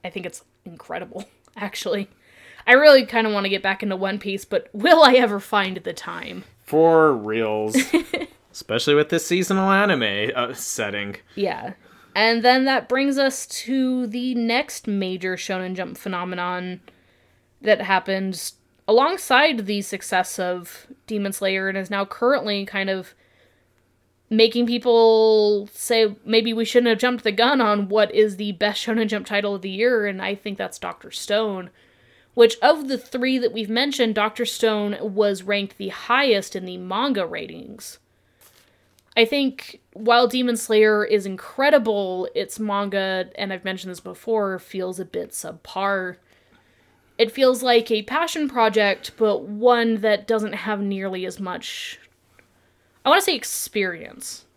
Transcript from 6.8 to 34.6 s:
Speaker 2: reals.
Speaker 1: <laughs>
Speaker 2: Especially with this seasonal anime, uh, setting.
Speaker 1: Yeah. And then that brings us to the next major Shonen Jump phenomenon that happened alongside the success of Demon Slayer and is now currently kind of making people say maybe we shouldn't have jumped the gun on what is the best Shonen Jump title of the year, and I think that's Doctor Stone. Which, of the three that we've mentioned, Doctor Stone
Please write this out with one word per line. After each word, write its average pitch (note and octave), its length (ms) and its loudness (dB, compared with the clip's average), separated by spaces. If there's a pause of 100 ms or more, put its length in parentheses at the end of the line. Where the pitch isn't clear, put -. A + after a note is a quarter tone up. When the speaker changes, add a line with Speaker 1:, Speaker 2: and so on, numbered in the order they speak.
Speaker 2:
reals. G#2+ 640 -2 (420)
Speaker 1:
<laughs> - 360 -12
Speaker 2:
Especially A#2+ 420 0
with D3 140 2
this E3 180 -2
seasonal F#3+ 420 0
anime, C3 680 2
uh, B2 180 -2
setting. G2+ 640 -8 (180)
Speaker 1:
Yeah. G3 380 -6 (420)
And A3+ 260 2
then B3+ 240 4
that C4+ 240 0
brings C4+ 280 0
us C4+ 280 -2 (200)
to B3+ 420 -2
the A#3+ 280 -6
next A#3+ 520 -4
major F#3 480 -4
Shonen F#3 400 -6
Jump F#3 220 -10
phenomenon F3+ 840 -6 (800)
that G#3 200 2
happened F#3+ 680 -4 (360)
alongside C4+ 800 2
the G3+ 160 -4
success - 560 -6
of F3+ 480 -8 (180)
Demon G3+ 260 -4
Slayer F#3+ 380 0
and F#3+ 80 -4
is F#3+ 140 -6
now G3 140 -2
currently G#3 600 0
kind G3 240 -4
of F#3+ 240 -6 (1160)
making A3+ 380 2
people A3 1040 4
say A3 420 0 (100)
maybe A3+ 280 2
we A3+ 120 0
shouldn't A#3+ 240 2
have G#3+ 100 2
jumped B3 240 -2
the A3 80 -2
gun B3 300 2
on G#3 280 0
what G#3 240 2
is G#3+ 240 2
the G#3 160 -6
best G#3 320 -2
Shonen A3+ 220 0
Jump G#3 180 -4
title G3+ 300 -2
of F#3 60 -10
the G3 80 -8
year, A3 360 0
and F#3+ 160 -6
I G3 140 -4
think G3+ 220 -10
that's F#3+ 220 -8
Doctor F3+ 320 -12
Stone. G#3 580 -4 (640)
Which, A#3 260 6
of D4 260 4
the C4 100 -4
three C4 420 -2
that A#3+ 120 0
we've G#3+ 180 -6
mentioned, A#3+ 460 0
Doctor G#3+ 300 -2
Stone G#3 560 -2